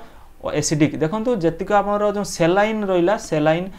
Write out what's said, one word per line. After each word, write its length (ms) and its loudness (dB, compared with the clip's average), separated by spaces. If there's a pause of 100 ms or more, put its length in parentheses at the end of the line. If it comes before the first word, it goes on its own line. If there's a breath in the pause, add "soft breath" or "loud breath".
(540 loud breath)
ଏସିଡିକ୍। 420 0
ଦେଖନ୍ତୁ, 400 -2
ଯେତିକ 360 -2
ଆମର 380 2
ଯେଉଁ 140 -2
ସାଲାଇନ୍ 600 2
ରହିଲା, 320 2
ସାଲାଇନ୍, 520 0 (100)